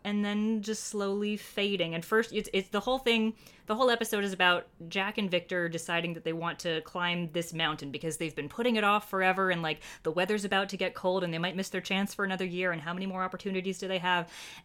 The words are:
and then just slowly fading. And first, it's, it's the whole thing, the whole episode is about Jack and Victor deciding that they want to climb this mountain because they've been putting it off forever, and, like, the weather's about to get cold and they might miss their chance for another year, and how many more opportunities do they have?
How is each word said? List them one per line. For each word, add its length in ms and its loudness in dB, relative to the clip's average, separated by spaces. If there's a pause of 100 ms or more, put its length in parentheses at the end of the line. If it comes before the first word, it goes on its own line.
and 220 0
then 380 0
just 220 -4
slowly 520 -2
fading. 560 -2
And 100 -2
first, 300 2
it's, 180 -2
it's 180 0
the 100 0
whole 180 2
thing, 380 2 (320)
the 80 0
whole 160 6
episode 320 2
is 100 0
about 320 4 (240)
Jack 300 -2
and 100 0
Victor 400 2
deciding 460 -2
that 80 -12
they 100 0
want 260 -4
to 220 -2
climb 500 -2
this 220 -4
mountain 380 -2
because 260 -4
they've 180 -4
been 140 -6
putting 260 2
it 80 2
off 240 4
forever, 440 2
and, 100 0
like, 200 -2 (200)
the 100 -2
weather's 320 2
about 260 0
to 80 -8
get 180 -2
cold 280 2
and 80 -2
they 60 -2
might 180 -2
miss 140 -4
their 100 -4
chance 360 0
for 100 0
another 200 -2
year, 260 0
and 100 -4
how 140 -6
many 100 -4
more 160 -4
opportunities 560 -2
do 100 -6
they 120 0
have? 320 2 (340)